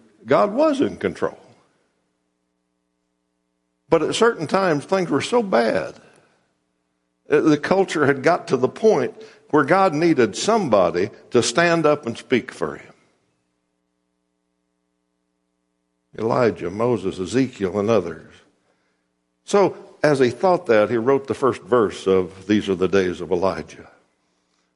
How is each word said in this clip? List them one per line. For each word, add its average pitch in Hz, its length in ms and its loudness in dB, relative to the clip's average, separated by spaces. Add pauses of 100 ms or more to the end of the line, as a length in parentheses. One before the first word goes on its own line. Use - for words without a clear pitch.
(240)
God 196 300 0
was 285 260 0
in 95 160 -2
control. 87 420 -6 (2500)
But 160 120 2
at 143 120 -2
certain 214 320 0
times, 180 380 0
things 190 240 -2
were 139 140 -2
so 240 200 -2
bad. 214 520 -2 (1400)
Uh, 151 100 2
the 147 160 2
culture 180 480 0
had 131 180 0
got 165 260 0
to 131 100 0
the 127 100 0
point 175 460 0 (340)
where 151 160 2
God 180 300 2
needed 143 420 2
somebody 107 720 0 (220)
to 117 120 2
stand 170 440 0
up 147 180 0
and 113 140 -8
speak - 340 -4
for 76 240 -8
him. - 160 -20 (3250)
Elijah, 113 500 -2
Moses, 98 500 -4
Ezekiel, 98 640 -2
and 101 80 -2
others. 85 420 -2 (1120)
So, 196 300 2 (280)
as 147 160 4
he 127 100 4
thought 175 380 0
that, 107 240 4
he 120 80 0
wrote 135 280 0
the 113 60 -4
first 117 300 -2
verse 101 440 0
of 95 400 -2
These 104 220 0
Are 95 60 0
the 90 140 -2
Days 87 340 -2
of 82 100 -8
Elijah. 85 560 -4 (880)